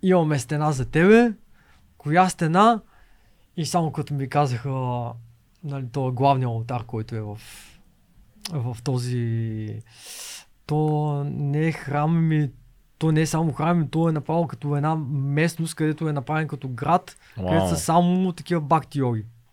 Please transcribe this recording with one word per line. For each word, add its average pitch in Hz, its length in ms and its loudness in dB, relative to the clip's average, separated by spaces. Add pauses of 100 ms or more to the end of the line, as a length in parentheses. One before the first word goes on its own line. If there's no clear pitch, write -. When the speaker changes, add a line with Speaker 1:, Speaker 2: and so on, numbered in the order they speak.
Speaker 1:
"Имаме 165 380 4
стена 151 320 -2
за 131 140 -2
тебе", 214 480 6 (640)
"Коя 175 320 4
стена?" 196 520 4 (760)
И 160 80 -2
само 165 260 0
като 147 220 -6
ми 135 160 -4
казаха, 139 400 0 (920)
нали, 139 280 -8
то 135 180 -2
е - 20 -2
главният 131 380 2
алтар, 117 360 -6
който 110 300 -8
е 110 60 -6
в, 104 140 -10 (1160)
в 123 300 -6
този... 113 960 -4 (840)
То 151 180 -2 (420)
не 143 420 -2
е 165 40 0
храм, 156 560 0
ми, 151 220 2 (480)
то 160 140 0
не 156 100 4
е 160 40 2
само 160 280 0
храм, 170 260 0
ми, 147 100 0
то 165 200 0
е - 20 0
направо 156 360 -2
като 147 280 -4
една 151 200 0 (160)
местност, 151 640 -2
където 156 340 -2
е 151 40 -2
направен 156 340 -2
като 135 220 -8
град, 139 480 0 (200)
Speaker 2:
Вау. 92 100 -4
Speaker 1:
където 95 220 2
са 85 60 2
само 175 580 2
такива 170 280 -4
бхакти 143 380 -2
йоги. 120 240 0 (300)